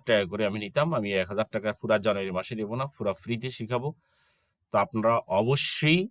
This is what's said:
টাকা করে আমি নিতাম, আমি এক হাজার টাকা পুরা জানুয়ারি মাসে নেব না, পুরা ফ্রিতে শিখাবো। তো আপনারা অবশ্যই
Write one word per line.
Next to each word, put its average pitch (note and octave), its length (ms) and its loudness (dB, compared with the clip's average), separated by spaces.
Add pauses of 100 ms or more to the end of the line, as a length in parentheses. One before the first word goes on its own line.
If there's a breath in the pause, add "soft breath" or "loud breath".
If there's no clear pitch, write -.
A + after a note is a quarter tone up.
টাকা G#2 200 4
করে G#2 200 -2
আমি G#2 140 -2
নিতাম, C#3+ 340 0
আমি G#2 200 -2
এক F#2 140 2
হাজার G2+ 240 -2
টাকা G#2+ 220 -2
পুরা G#2+ 240 0
জানুয়ারি G2 340 0
মাসে F#2 240 -6
নেব G#2+ 200 -6
না, C3+ 100 -2
পুরা G2+ 280 -4
ফ্রিতে A#2 380 -6
শিখাবো। B2 420 -6 (800)
তো A2 60 2
আপনারা A2+ 400 2
অবশ্যই C#3+ 920 2